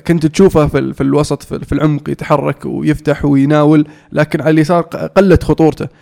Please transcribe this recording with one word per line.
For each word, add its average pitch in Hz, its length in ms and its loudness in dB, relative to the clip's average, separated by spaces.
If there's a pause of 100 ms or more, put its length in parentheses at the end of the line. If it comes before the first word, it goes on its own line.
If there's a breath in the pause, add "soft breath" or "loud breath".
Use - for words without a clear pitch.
كنت 165 200 0
تشوفه 156 400 4
في 147 120 -2
ال-، 131 160 -4
في - 60 -8
الوسط، 143 420 -2
في - 120 -14
ال-، - 100 -10
في - 80 -8
العمق 147 380 -2
يتحرك 143 540 -4
ويفتح 143 600 -4
ويناول، 147 640 2 (260 loud breath)
لكن 156 280 -2
على 160 100 0
اليسار 160 320 2
ق-، - 140 -10
قلت 185 480 2
خطورته. 151 440 0 (140 soft breath)